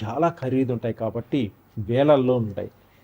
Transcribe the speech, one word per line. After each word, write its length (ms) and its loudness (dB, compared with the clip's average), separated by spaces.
చాలా 360 -2
ఖరీదు 320 0
ఉంటాయి 220 -4
కాబట్టి 580 -4
వేలల్లో 580 4
ఉంటాయి. 340 -4